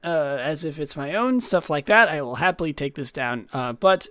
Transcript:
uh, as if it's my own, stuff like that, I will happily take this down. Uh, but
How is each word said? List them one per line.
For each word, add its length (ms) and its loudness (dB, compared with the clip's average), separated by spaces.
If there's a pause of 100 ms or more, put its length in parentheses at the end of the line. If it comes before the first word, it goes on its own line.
uh, 360 0
as 240 -2
if 160 -6
it's 160 -6
my 200 -4
own, 240 2
stuff 300 0
like 180 -2
that, 220 6
I 120 -2
will 140 -4
happily 380 0
take 220 -4
this 160 -8
down. 420 -4
Uh, 200 -4
but 380 2